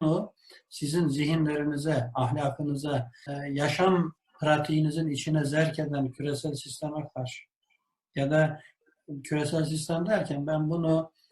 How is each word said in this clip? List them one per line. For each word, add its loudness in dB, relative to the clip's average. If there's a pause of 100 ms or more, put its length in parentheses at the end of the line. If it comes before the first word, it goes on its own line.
bu 0 (360)
sizin 0
zihinlerinize, 0
ahlakınıza, -2 (180)
e, -6 (180)
yaşam 2 (280)
pratiğinizin 2
içine 0
zerk 2
eden -2
küresel -4
sisteme -8
karşı -8 (720)
ya 0
da 2 (640)
küresel 0
sistem -2
derken 0
ben 0
bunu 2 (200)